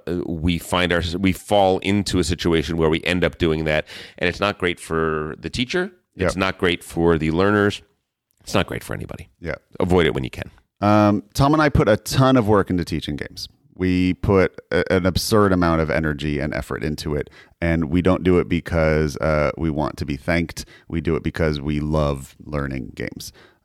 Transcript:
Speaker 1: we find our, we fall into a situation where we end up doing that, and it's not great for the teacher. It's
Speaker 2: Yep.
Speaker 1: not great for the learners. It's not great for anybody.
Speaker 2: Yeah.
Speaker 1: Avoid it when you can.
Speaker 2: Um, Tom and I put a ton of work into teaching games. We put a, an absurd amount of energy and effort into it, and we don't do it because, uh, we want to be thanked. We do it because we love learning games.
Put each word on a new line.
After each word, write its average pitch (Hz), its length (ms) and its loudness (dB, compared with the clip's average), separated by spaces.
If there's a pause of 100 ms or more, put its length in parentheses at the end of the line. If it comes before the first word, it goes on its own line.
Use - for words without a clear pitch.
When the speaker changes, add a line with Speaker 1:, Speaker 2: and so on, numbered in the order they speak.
(260)
Speaker 1:
we 85 320 -2
find 90 360 0
our, 85 80 2 (180)
we 95 140 2
fall 95 460 2
into 98 400 0
a 87 40 2
situation 82 540 0
where 80 120 2
we 80 140 -2
end 87 220 0
up 80 120 -2
doing 80 280 0
that, 78 220 0 (300)
and 87 120 -2
it's 85 100 -6
not 101 180 -2
great 87 220 -2
for 78 580 -4
the - 120 -10
teacher. 156 420 -4 (240)
It's 90 200 0
Speaker 2:
Yep. - 20 -8
Speaker 1:
not 95 200 -2
great 87 260 0
for 85 340 2
the 78 140 0
learners. 101 500 2 (600)
It's - 140 -14
not 92 120 2
great - 160 -10
for 58 120 -10
anybody. - 340 -14 (100)
Speaker 2:
Yeah. 82 160 -8 (240)
Speaker 1:
Avoid 90 280 4
it 58 80 0
when 67 80 -4
you 60 80 -6
can. - 180 -12 (320)
Speaker 2:
Um, 104 420 4 (120)
Tom 139 180 4
and 156 80 4
I 151 80 4
put 143 180 2
a 104 100 4
ton 131 380 2
of 113 120 4
work 101 240 4
into 90 120 0
teaching 78 320 -6
games. - 320 -12 (280)
We 90 400 2
put 95 440 2 (120)
a, 85 200 2
an 92 140 2
absurd 98 480 2
amount 85 280 2
of 78 100 -2
energy 73 480 -2
and 73 140 -4
effort 65 300 -6
into 76 320 -4
it, 71 140 -6 (320)
and 82 300 0
we 87 100 2
don't 90 220 2
do 90 160 6
it - 100 0
because, 78 680 0
uh, 76 400 0
we 80 120 -2
want 73 280 -4
to - 80 -8
be 69 120 -6
thanked. 85 480 -4 (240)
We 85 100 -4
do 82 160 -2
it - 80 -4
because 78 380 -2
we 73 180 -2
love 73 640 -2
learning 67 520 -8
games. - 360 -12 (340)